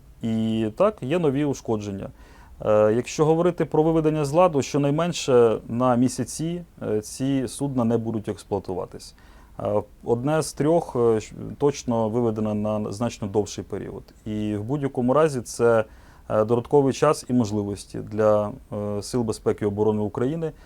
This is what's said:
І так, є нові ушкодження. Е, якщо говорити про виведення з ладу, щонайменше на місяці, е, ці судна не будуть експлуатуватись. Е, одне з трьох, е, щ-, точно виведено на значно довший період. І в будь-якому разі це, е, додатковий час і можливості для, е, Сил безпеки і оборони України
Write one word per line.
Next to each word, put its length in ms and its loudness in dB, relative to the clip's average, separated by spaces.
І 460 0
так, 260 0
є 160 -2
нові 260 0
ушкодження. 640 -4
Е, 280 6
якщо 320 0
говорити 400 2
про 180 2
виведення 420 2
з 60 -4
ладу, 300 4
щонайменше 960 2
на 280 2
місяці, 680 -2
е, 200 -2
ці 460 -2
судна 360 -2
не 140 2
будуть 300 -4
експлуатуватись. 880 -8
Е, 240 -2
одне 380 0
з 120 -6
трьох, 420 0
е, 40 0
щ-, 340 2
точно 520 0
виведено 440 0
на 380 -2
значно 360 -4
довший 360 -2
період. 400 -10
І 300 -4
в 80 -4
будь-якому 500 -2
разі 280 2
це, 440 2
е, 160 2
додатковий 480 2
час 360 2
і 40 0
можливості 640 -2
для, 520 2
е, 280 -6
Сил 200 -2
безпеки 440 -2
і 20 4
оборони 340 2
України 500 -4